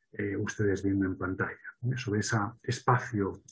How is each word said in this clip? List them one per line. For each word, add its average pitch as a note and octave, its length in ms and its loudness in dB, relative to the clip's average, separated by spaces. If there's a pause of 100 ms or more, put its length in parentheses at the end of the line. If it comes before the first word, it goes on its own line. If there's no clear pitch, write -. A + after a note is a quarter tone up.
(180)
eh, G2+ 200 -2
ustedes G2+ 440 0
viendo G2 240 2
en F#2+ 120 -2
pantalla, F#2+ 400 -2 (240)
¿no? B2+ 160 -2
Sobre G#2 240 0
ese - 160 0 (260)
espacio A2+ 760 2 (100)